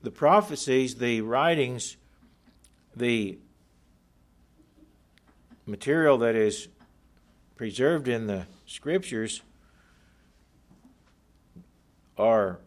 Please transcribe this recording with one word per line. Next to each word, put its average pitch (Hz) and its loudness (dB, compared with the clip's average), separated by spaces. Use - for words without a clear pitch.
the 120 -10
prophecies, 143 2
the 120 -2
writings, 127 -2
the 117 -2
material 139 2
that 117 2
is 107 0
preserved 127 -2
in 113 -2
the 95 -6
Scriptures 131 -6
are 104 2